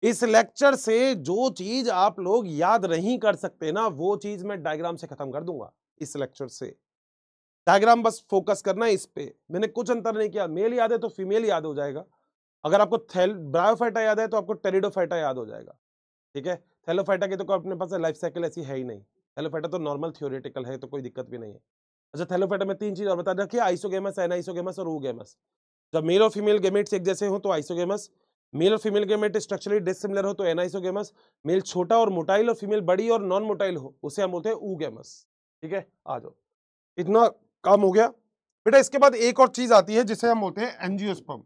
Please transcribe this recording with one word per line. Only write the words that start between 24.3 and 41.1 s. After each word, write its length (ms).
और 100
oogamous। 460
जब 100
मेल 200
और 60
फीमेल 300
गेमेट्स 340
एक 100
जैसे 240
हों 120
तो 120
आइसोगेमस, 580
मेल 200
और 60
फीमेल 260
gamete 360
structurally 460
dissimilar 380
हो 80
तो 120
anisogamous, 680
मेल 180
छोटा 340
और 120
मोटाइल 400
और 60
फीमेल 280
बड़ी 260
और 140
नॉन 200
मोटाइल 340
हो, 160
उसे 180
हम 100
बोलते 180
हैं 80
oogamous, 560
ठीक 100
है। 120
आ 120
जाओ, 140
इतना 300
काम 180
हो 100
गया 160
बेटा। 720
इसके 200
बाद 200
एक 220
और 100
चीज 240
आती 220
है 80
जिसे 260
हम 120
बोलते 200
हैं 260
angiosperm। 580